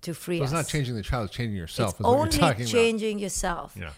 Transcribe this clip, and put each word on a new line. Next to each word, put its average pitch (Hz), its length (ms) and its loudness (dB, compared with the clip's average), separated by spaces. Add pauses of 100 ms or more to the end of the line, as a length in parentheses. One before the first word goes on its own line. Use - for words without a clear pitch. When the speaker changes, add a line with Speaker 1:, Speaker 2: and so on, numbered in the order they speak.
Speaker 1:
to 170 100 -6
free 175 260 -4
Speaker 2:
So 143 60 2
it's 135 80 0
Speaker 1:
us. 165 60 0
Speaker 2:
not 147 100 -2
changing 131 260 -2
the 107 80 -4
child, 117 260 -2
it's - 60 -10
changing 113 220 -4
yourself 92 360 -2
Speaker 1:
It's - 80 -10
Speaker 2:
is 107 40 0
what 233 60 6
you're 269 100 6
Speaker 1:
only 311 180 2
Speaker 2:
talking 135 280 4
about. 220 60 -4
Speaker 1:
changing 226 460 2
yourself. 185 600 -4
Speaker 2:
Yeah. 82 200 -10